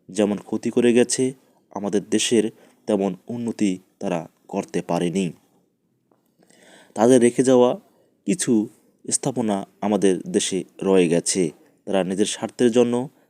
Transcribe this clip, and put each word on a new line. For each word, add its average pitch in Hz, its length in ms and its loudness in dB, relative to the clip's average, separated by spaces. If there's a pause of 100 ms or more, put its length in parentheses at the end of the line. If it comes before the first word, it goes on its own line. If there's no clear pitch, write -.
যেমন 101 280 0
ক্ষতি 107 320 -6
করে 120 240 2
গেছে, 127 400 0 (380)
আমাদের 101 380 -4
দেশের 110 420 0 (360)
তেমন 98 280 0 (120)
উন্নতি 110 520 -4 (200)
তারা 87 280 -6 (200)
করতে 92 340 -6
পারেনি। 87 500 -2 (1600)
তাদের 120 280 6
রেখে 120 220 2
যাওয়া 123 360 4 (460)
কিছু 127 420 0 (440)
স্থাপনা 110 560 -4 (140)
আমাদের 98 400 2
দেশে 92 420 -4 (180)
রয়ে 92 260 4
গেছে। 82 440 0 (340)
তারা 98 180 -2
নিজের 95 220 -2
স্বার্থের 113 460 -2
জন্য 120 380 0 (200)